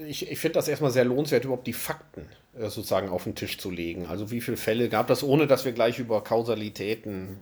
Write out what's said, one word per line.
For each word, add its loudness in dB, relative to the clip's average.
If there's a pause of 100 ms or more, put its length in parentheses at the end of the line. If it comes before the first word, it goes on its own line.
ich, -6
ich -8
find 0
das 2
erstmal 2
sehr 6
lohnenswert, 2
überhaupt -4
die -6
Fakten, -8 (300)
äh, -6
sozusagen 0
auf -2
den -4
Tisch -8
zu -6
legen. -4
Also -6
wie -4
viele -4
Fälle 2
gab 2
das, 2
ohne 6
dass 6
wir -2
gleich 2
über 0
Kausalitäten, -2